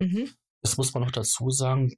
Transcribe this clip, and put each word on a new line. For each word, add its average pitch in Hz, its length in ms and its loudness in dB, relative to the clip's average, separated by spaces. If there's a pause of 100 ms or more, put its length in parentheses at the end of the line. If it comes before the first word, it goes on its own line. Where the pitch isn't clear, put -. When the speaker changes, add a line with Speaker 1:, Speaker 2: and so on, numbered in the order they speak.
Speaker 1:
Mhm. 196 340 -2 (260)
Speaker 2:
Das - 160 0
muss 131 160 0
man 123 100 0
noch 120 80 0
dazu 120 400 0
sagen, 131 460 2